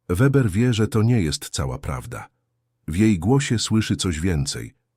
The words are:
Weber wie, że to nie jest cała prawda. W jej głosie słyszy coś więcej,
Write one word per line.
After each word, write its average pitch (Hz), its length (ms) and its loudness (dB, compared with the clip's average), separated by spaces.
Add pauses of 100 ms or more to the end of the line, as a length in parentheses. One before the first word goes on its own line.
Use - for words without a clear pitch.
Weber 127 420 2
wie, 117 240 2
że 104 140 2
to 107 140 0
nie 117 200 4
jest 73 260 -4
cała 65 300 -6
prawda. - 500 -10 (600)
W 80 80 -4
jej 107 220 4
głosie 120 400 0
słyszy 110 380 0
coś 82 240 -2
więcej, 71 540 -2 (220)